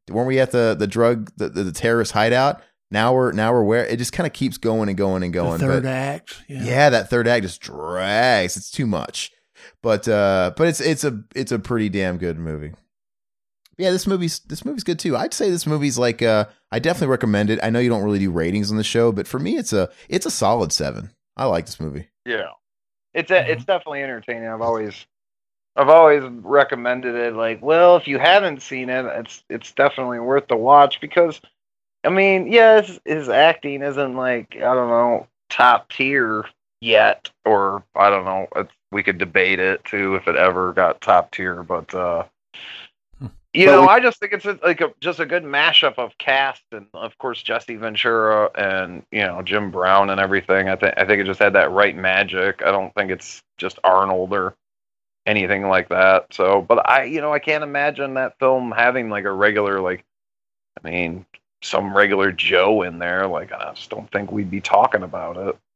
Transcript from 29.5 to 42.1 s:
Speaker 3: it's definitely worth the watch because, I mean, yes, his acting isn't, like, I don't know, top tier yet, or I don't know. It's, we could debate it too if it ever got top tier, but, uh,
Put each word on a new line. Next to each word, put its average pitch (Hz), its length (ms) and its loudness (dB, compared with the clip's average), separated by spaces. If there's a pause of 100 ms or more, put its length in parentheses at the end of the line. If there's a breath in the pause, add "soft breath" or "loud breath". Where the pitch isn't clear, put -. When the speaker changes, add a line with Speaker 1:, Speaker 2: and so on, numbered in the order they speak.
Speaker 3:
it's - 220 -12
definitely 127 480 0
worth 135 260 0
the 120 100 0
watch 139 440 6
because, 160 400 0 (640)
I 156 60 0
mean, 190 420 2
yes, 220 520 6
his 151 240 -4
acting 143 540 2
isn't, 139 320 -4
like, 127 400 -4
I - 60 -12 (120)
don't 123 160 0
know, 117 380 0 (240)
top 123 400 4
tier 120 540 -2 (360)
yet, 107 480 2 (160)
or 101 380 0 (140)
I 101 120 6
don't 98 160 0
know. 95 300 -4
It's, - 180 -6 (200)
we 101 100 -4
could 92 160 -2
debate 92 400 0
it 92 260 -2
too 98 300 -4
if 92 140 -4
it 82 80 0
ever 90 360 2
got 85 280 0
top - 320 2
tier, 90 320 -8
but, 82 280 -8
uh, 90 300 -4 (960 loud breath)